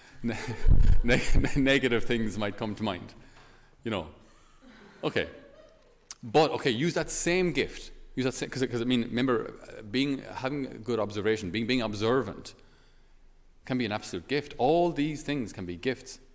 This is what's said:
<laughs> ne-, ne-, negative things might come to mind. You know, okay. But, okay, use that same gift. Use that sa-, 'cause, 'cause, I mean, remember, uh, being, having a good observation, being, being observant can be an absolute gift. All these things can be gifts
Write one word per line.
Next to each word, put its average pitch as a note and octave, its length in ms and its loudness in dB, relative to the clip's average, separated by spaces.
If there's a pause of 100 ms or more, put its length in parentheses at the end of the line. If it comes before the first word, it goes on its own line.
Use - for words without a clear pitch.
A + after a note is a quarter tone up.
<laughs> - 220 -16
ne-, A2+ 120 -4 (680)
ne-, A#2+ 180 4 (340)
negative C3 480 4
things A2+ 340 0
might G#2 200 -4
come G#2+ 180 -6
to G#2+ 80 -8
mind. G2 300 -6 (680)
You A2+ 80 -6
know, E2+ 160 -2 (960)
okay. G#2+ 240 -2 (960)
But, B2+ 280 2
okay, B2 200 -2
use C#3 220 0
that D#3+ 180 -4
same F3+ 400 0
gift. - 400 -4 (240)
Use B2+ 100 0
that B2+ 80 -2
sa-, C#3+ 140 -6
'cause, B2+ 180 -4
'cause, A#2 160 -2
I A#2 40 -4
mean, B2+ 180 2
remember, A#2+ 500 -2 (140)
uh, - 140 -16
being, B2+ 380 -2
having B2+ 480 -8
a A#2 100 -14
good A2+ 220 -4
observation, G2+ 520 -2
being, A2 160 -2
being B2+ 140 0
observant A2 720 -2 (1120)
can C3 120 -4
be B2 80 -2
an G2+ 60 -4
absolute G2+ 360 -6
gift. C#3+ 300 -4
All E3+ 340 2
these C#3+ 300 -4
things C#3 300 -4
can F#2+ 140 -10
be F2 100 -8
gifts - 440 -6 (160)